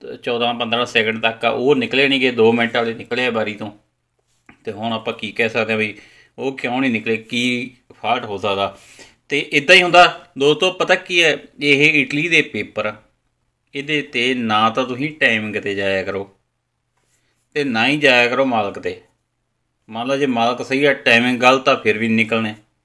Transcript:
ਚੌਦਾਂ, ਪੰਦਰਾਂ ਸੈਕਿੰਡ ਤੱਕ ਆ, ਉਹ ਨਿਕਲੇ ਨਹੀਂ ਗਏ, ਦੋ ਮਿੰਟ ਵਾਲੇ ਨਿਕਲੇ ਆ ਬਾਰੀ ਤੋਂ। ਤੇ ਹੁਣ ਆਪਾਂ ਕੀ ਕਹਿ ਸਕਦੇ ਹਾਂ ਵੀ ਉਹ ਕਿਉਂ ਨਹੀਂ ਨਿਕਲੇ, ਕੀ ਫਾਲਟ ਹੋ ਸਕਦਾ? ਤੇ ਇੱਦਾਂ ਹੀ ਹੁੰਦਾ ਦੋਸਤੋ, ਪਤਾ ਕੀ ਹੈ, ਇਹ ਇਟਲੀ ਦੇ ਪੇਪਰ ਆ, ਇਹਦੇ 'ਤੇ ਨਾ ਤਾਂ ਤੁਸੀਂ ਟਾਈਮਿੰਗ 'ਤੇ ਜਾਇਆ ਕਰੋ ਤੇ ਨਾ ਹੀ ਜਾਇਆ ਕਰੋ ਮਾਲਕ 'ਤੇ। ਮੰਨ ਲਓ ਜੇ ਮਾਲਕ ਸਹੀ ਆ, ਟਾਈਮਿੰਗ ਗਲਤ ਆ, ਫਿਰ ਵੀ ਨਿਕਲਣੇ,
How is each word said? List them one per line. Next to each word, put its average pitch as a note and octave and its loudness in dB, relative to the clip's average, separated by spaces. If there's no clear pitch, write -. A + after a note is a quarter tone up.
ਚੌਦਾਂ, A#2+ -2
ਪੰਦਰਾਂ A#2 -2
ਸੈਕਿੰਡ A2+ -2
ਤੱਕ A2 -2
ਆ, A#2 2
ਉਹ B2 2
ਨਿਕਲੇ C3 0
ਨਹੀਂ C3+ 0
ਗਏ, C3 2
ਦੋ A#2 4
ਮਿੰਟ A#2 0
ਵਾਲੇ A#2 -2
ਨਿਕਲੇ A#2+ -6
ਆ B2 -2
ਬਾਰੀ G#2+ -4
ਤੋਂ। G#2 -14
ਤੇ A2 -10
ਹੁਣ A2 -8
ਆਪਾਂ A2 -6
ਕੀ G#2+ -10
ਕਹਿ A2+ -2
ਸਕਦੇ A2+ -2
ਹਾਂ A2 -2
ਵੀ G#2+ -4
ਉਹ C3+ -6
ਕਿਉਂ B2 -4
ਨਹੀਂ C3+ 0
ਨਿਕਲੇ, A2+ -2
ਕੀ A#2+ -6
ਫਾਲਟ A#2 -4
ਹੋ G#2 -8
ਸਕਦਾ? G2 -2
ਤੇ C#3+ -2
ਇੱਦਾਂ C#3+ 2
ਹੀ F3+ 6
ਹੁੰਦਾ F3 4
ਦੋਸਤੋ, D3 2
ਪਤਾ F3 0
ਕੀ F#3 0
ਹੈ, D#3 2
ਇਹ D3 4
ਇਟਲੀ C#3+ -4
ਦੇ E3 2
ਪੇਪਰ G#2 -6
ਆ, G#2+ -10
ਇਹਦੇ D3 -4
'ਤੇ C3 -2
ਨਾ A2 2
ਤਾਂ B2+ -2
ਤੁਸੀਂ C3 -6
ਟਾਈਮਿੰਗ A2 0
'ਤੇ G2+ -4
ਜਾਇਆ G2 -2
ਕਰੋ G2 -8
ਤੇ D3 -2
ਨਾ A#2+ 0
ਹੀ D3 2
ਜਾਇਆ B2+ 4
ਕਰੋ B2 0
ਮਾਲਕ G#2+ -2
'ਤੇ। F2+ -8
ਮੰਨ A2+ -8
ਲਓ C#3 0
ਜੇ C#3 0
ਮਾਲਕ B2 0
ਸਹੀ C3+ 0
ਆ, C#3+ 6
ਟਾਈਮਿੰਗ B2 2
ਗਲਤ C3 4
ਆ, C3+ 6
ਫਿਰ G#2+ 0
ਵੀ A2+ -2
ਨਿਕਲਣੇ, A2 0